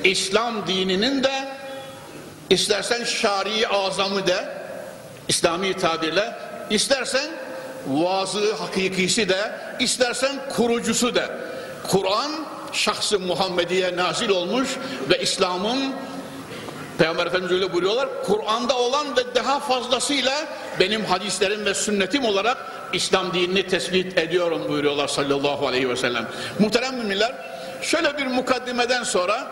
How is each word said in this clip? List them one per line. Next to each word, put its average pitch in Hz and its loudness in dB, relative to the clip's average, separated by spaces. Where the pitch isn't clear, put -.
İslam 208 0
dininin 190 0
de 269 0
istersen 208 2
şari 208 0
azamı 196 0
de, 190 2
İslami 180 2
tabirle, 165 0
istersen 262 2
vaazı 190 2
hakikisi 185 0
de, 196 2
istersen 254 0
kurucusu 233 2
de. 147 2
Kur'an 196 2
şahs-ı - 0
Muhammediye 180 0
nazil 180 0
olmuş 196 2
ve 175 6
İslam'ın, 190 2
Peygamber 170 4
Efendimiz 180 0
öyle 185 0
buyuruyorlar, 208 2
"Kur'an'da 226 2
olan 262 2
ve 254 0
daha 254 2
fazlasıyla 254 0
benim 208 4
hadislerim 196 0
ve 196 0
sünnetim 208 0
olarak 214 2
İslam 180 0
dinini 180 2
tespit 185 0
ediyorum." 165 2
buyuruyorlar 143 2
sallallahu 139 2
aleyhi 127 2
ve 123 0
sellem. 120 0
Muhterem 233 2
müminler, 214 0
şöyle 302 2
bir 277 -2
mukaddimeden 247 0
sonra 202 2